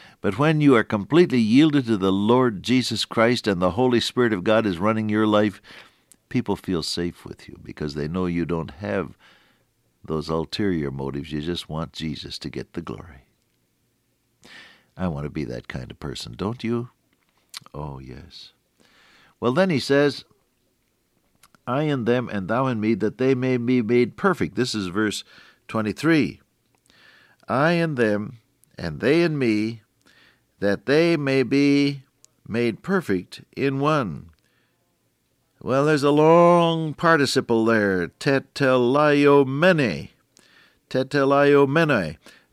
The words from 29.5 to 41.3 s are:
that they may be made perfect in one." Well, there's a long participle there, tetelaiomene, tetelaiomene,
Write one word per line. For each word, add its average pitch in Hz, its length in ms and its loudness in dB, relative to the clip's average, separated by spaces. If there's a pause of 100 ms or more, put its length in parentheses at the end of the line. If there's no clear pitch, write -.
that 101 280 -2
they 165 280 4
may 135 280 0
be 143 580 2 (460)
made 113 340 -2
perfect 107 600 -4 (140)
in 135 240 -2
one." 117 520 -2 (1300)
Well, 135 240 -2
there's 151 160 2
a 143 80 2
long 165 880 4
participle 135 680 2
there, 101 420 2
tetelaiomene, 139 2000 2 (800)
tetelaiomene, 139 1300 2 (360)